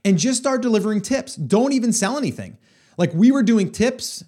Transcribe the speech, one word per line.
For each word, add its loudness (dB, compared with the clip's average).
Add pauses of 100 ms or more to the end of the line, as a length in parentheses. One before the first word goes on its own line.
And 4
just 0
start -2
delivering 0
tips. -4
Don't 0
even 0
sell -2
anything. -8 (400)
Like, 0
we 6
were 0
doing 2
tips, -4